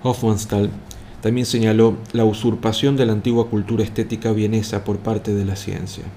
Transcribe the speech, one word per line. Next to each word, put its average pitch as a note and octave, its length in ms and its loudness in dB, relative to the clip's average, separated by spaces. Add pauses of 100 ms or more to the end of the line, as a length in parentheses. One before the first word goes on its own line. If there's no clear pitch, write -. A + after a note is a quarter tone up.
Hofmannsthal G#2+ 680 0 (500)
también A#2+ 240 0
señaló A2 500 4 (160)
la A#2 140 2
usurpación A2+ 720 2
de C3 80 4
la A2 80 2
antigua A#2 340 2
cultura A2 360 0
estética A2 480 -2
vienesa G#2+ 520 0
por G2+ 140 -2
parte G#2+ 380 -2
de G2+ 100 0
la G2 100 -2
ciencia. G2 500 -10 (120)